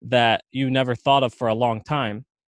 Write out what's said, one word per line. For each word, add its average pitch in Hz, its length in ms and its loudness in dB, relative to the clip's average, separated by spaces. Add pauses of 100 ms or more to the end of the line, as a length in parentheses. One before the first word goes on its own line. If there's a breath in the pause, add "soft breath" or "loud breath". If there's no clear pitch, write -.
that 117 500 2
you 131 200 -4
never 127 240 0
thought 139 280 2
of 120 120 -4
for 120 140 -4
a 110 40 2
long 113 300 -2
time. 123 420 -6 (340)